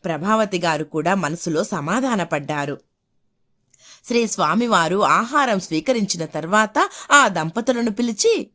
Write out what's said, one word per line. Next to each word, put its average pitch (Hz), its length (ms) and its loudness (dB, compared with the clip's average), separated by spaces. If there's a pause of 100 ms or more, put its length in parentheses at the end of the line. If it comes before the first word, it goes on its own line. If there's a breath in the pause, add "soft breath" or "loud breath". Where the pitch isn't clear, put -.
ప్రభావతి 190 540 -2
గారు 160 240 0
కూడా 156 320 -2
మనసులో 165 480 -2
సమాధానపడ్డారు. 156 1120 -4 (1300 loud breath)
శ్రీ 233 220 0
స్వామివారు 185 760 2
ఆహారం 226 560 2
స్వీకరించిన 170 680 -2
తర్వాత 208 640 0 (220 loud breath)
ఆ 277 160 8
దంపతులను 226 640 -2
పిలిచి 240 640 0